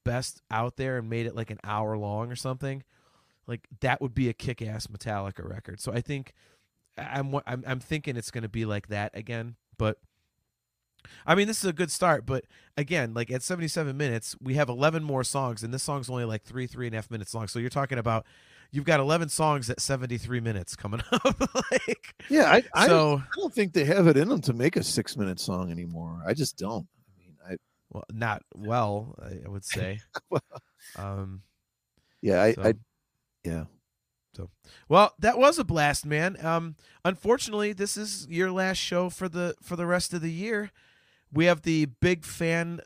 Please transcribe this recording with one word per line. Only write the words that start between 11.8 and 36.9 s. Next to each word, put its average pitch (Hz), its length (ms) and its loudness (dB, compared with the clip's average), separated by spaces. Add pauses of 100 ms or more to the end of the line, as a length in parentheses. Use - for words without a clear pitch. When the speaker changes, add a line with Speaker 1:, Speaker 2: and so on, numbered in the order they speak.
Speaker 1:
start. 147 360 2
But 131 180 -2 (320)
again, 139 380 0
like, 117 180 -2
at 127 100 -2
seventy-seven 160 540 -2
minutes, 127 460 -4
we 131 140 -2
have 147 120 4
eleven 147 340 2
more 139 220 -2
songs, 120 400 -4
and 117 100 -6
this 131 80 -6
song's 139 280 -4
only, 123 160 -4
like, 110 180 -4
three, 123 240 -8
three 123 200 -8
and 113 60 -6
a 113 40 -6
half 107 120 -10
minutes 107 240 -8
long. 113 140 -6
So - 100 -8
you're 120 120 -2
talking 139 280 -2
about, 113 280 0 (440)
you've 139 140 -4
got 156 160 6
eleven 156 300 2
songs 147 400 2
at - 100 -6
seventy-three 123 640 -2
minutes 107 340 -4
coming 107 320 -6
<laughs> - 40 -6
up. - 280 2 (320)
Like, - 440 -2 (140)
Speaker 2:
Yeah, 269 220 8
I, 220 120 10 (100)
I 196 140 8
Speaker 1:
so 170 60 8
Speaker 2:
don't, 151 280 6
I - 40 -12 (120)
don't 370 160 -2
think 196 200 2
they 156 120 4
have 175 220 8
it 143 100 10
in 156 100 6
them 247 140 2
to 131 120 0
make 127 220 2
a 175 80 0
six-minute 98 560 -2
song 90 320 -4
anymore. 85 560 -8
I 104 60 0
just 143 240 -2
don't. 107 280 -6
I - 320 -20
mean, 90 200 -20 (120)
I 92 60 -6 (340)
Speaker 1:
Well, - 220 -12
not 110 320 -4 (100)
well, 107 720 -4
I, - 220 -12
I - 40 -12
would 101 140 -10
say. 95 380 -6 (140)
Speaker 2:
<laughs> - 140 -12
Well 165 140 0 (540)
Speaker 1:
Um, 98 460 -8 (800)
Speaker 2:
Yeah, 95 220 4
I, 113 100 8
Speaker 1:
so - 80 -4
Speaker 2:
I, 110 120 4 (720)
yeah. 82 180 -4 (720)
Speaker 1:
So, 87 140 -12 (380)
well, 190 320 8
that 214 180 4
was 285 220 8
a 254 40 0
blast, 151 420 2
man. 151 400 0
Um, 165 300 -2 (280)